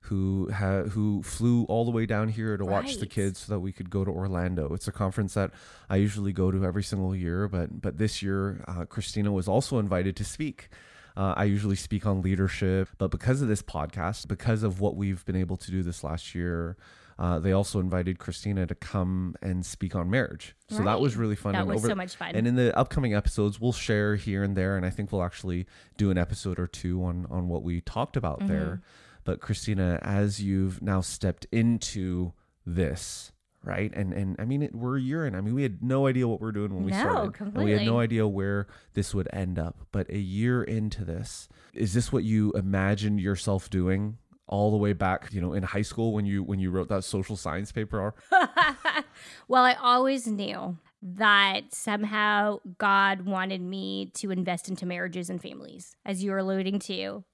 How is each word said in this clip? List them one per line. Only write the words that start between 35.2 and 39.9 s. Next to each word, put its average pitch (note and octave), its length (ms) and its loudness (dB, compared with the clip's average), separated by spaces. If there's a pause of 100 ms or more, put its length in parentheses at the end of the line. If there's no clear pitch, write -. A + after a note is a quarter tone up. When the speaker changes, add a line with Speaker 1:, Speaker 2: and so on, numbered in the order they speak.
Speaker 1:
in. G#2+ 80 -2
I F#2 60 -4
mean, G#2+ 140 0
we C#3 100 2
had G#2 180 -2
no C3+ 240 4
idea B2+ 220 4
what A2+ 120 0
we G#2+ 60 -6
were A2 60 -2
doing G#2 200 -2
when F#2+ 120 -2
we - 80 0
Speaker 2:
No, F#3+ 80 2
Speaker 1:
started. - 400 0
And G#3 140 -6 (100)
we G#2 80 4
had G#2 80 6
no G#2+ 60 2 (120)
Speaker 2:
completely. A#2 60 4
Speaker 1:
idea A2 240 2
where G2 400 -2 (260)
this - 180 0
would F#2+ 200 0
end F2+ 260 -2
up. E2 180 -4 (140)